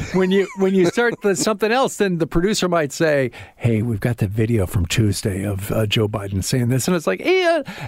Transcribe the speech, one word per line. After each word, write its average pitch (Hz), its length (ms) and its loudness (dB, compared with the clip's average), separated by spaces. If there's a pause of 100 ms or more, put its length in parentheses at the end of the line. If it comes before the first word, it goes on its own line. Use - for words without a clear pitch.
(140)
When 185 160 2
you, 190 260 2
when 190 180 2
you 180 120 6
start 233 340 0
the 196 160 0
something 214 340 0
else, 247 280 0
then 190 180 0
the 156 100 0
producer 185 400 0
might 170 280 0
say, 143 360 2 (260)
"Hey, 110 260 0
we've 117 180 -2
got 123 160 0
the 110 100 0
video 110 380 0
from 85 220 -2
Tuesday 101 580 0
of, 101 260 -4
uh, 113 140 0
Joe 104 240 0
Biden 101 340 -4
saying 120 260 0
this." 127 200 0
And 180 80 2
it's - 100 -4
like, 190 160 0
"Yeah." 339 380 2 (280)